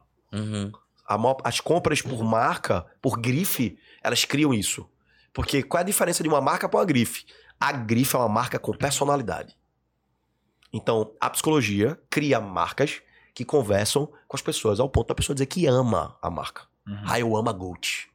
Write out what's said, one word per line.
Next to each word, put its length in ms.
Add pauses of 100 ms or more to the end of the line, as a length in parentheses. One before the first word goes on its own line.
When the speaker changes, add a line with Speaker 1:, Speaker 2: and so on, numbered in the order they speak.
(320)
Speaker 1:
Uhum. 400 (340)
Speaker 2:
A 120
maior, 260
as 160
compras 420
por 220
marca, 600 (160)
por 200
grife, 580 (240)
elas 220
criam 280
isso. 360 (440)
Porque 300
qual 160
é 40
a 40
diferença 360
de 60
uma 120
marca 280
pra 120
uma 60
grife? 380 (340)
A 140
grife 440
é 20
uma 100
marca 300
com 140
personalidade. 840 (1160)
Então, 480
a 100
psicologia 680 (120)
cria 300
marcas 600 (340)
que 100
conversam 680 (160)
com 100
as 60
pessoas 380
ao 80
ponto 200
da 60
pessoa 200
dizer 120
que 200
ama 540
a 100
marca. 320 (240)
Speaker 3:
Uhum. 200
Speaker 2:
Ah, 140
eu 160
amo 120
a 40
Gucci. 640